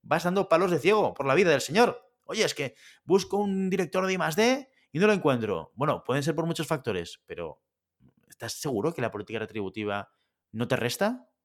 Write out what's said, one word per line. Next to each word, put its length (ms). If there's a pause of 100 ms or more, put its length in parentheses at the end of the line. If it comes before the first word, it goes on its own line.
Vas 220
dando 240
palos 220
de 80
ciego 360
por 120
la 80
vida 160
del 120
señor. 400 (220)
"Oye, 200
es 100
que 200 (300)
busco 340
un 320
director 360
de 60
I 60
más 180
D 320 (240)
y 60
no 80
lo 80
encuentro". 640
Bueno, 280
pueden 180
ser 120
por 120
muchos 200
factores, 600
pero 360 (680)
¿estás 320
seguro 320
que 100
la 80
política 280
retributiva 720 (420)
no 160
te 80
resta 540 (140)